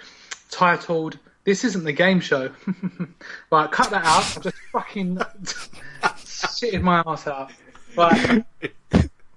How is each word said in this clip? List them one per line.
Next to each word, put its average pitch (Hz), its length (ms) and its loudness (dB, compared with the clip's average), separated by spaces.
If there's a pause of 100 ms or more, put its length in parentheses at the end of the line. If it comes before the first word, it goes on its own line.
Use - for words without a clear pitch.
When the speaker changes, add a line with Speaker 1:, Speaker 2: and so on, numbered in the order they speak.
(500)
Speaker 1:
titled 165 680 0 (260)
This 196 200 2
Isn't 190 200 -2
the 151 80 -2
Game 180 280 4
Show. 135 300 0 (160)
<laughs> - 840 -8
Right, 151 220 4
cut 247 180 2
that 196 140 -2
out. 165 320 4
I've - 60 -14
just 180 140 -6 (140)
fucking 190 460 -4
<laughs> - 840 -10
shitted - 800 -4
my 175 240 4
ass 156 200 -6
out. 135 240 -8 (460)
Right. 226 480 4 (480)
Speaker 2:
Do - 160 4 (280)